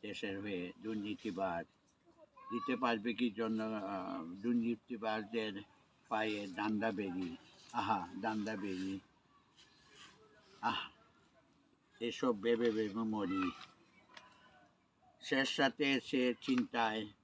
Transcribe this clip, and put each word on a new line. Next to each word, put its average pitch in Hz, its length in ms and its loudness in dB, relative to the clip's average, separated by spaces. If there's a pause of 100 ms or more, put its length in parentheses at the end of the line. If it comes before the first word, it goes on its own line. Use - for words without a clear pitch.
দেশের 98 380 -4
হয়ে 90 320 -4 (100)
দুর্নীতিবাজ, 101 840 -4 (840)
দিতে - 260 0
পারবে 117 380 0
কি 120 160 2
জন-, 110 300 -2
আহ, 95 640 -4
দুর্নীতিবাজদের 110 1300 0 (560)
পায়ে 107 380 0
ডান্ডা 104 440 2
বেরি, 92 460 -2 (360)
আহা 101 360 0 (120)
ডান্ডা 110 360 -2
বেরি, 95 420 -4 (1600)
আহ, 117 200 0 (1200)
এসব 113 420 0
ভেবে 117 280 6
ভেবে 107 320 0
মরি। 95 480 0 (1700)
শেষ 135 380 2
রাতে 139 320 4
এসে 127 480 4
চিন্তায় 113 680 2 (180)